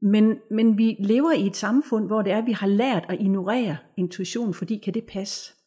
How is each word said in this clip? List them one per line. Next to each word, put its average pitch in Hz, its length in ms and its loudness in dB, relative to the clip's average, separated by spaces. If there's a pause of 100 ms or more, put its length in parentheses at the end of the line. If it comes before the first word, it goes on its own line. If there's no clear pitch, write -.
Men, 214 360 4 (140)
men 220 260 4
vi 226 220 2
lever 240 320 2
i 202 160 2
et 196 80 -4
samfund, 220 520 0
hvor 214 140 0
det 190 120 0
er, 220 120 0
vi 240 60 0
har 196 160 -2
lært 220 420 2
at - 120 -4
ignorere 196 560 0 (200)
intuition, 185 560 -4
fordi 208 240 -6
kan 202 160 -6
det 226 100 -4
passe? - 500 -10 (140)